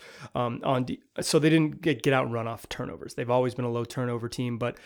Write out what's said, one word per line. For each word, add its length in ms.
um, 300
on 200
de-, 180
so 180
they 120
didn't 320
get, 200
get 120
out 100
and 80
run 160
off 200
turnovers. 460
They've 160
always 240
been 120
a 40
low 140
turnover 440
team, 300
but 280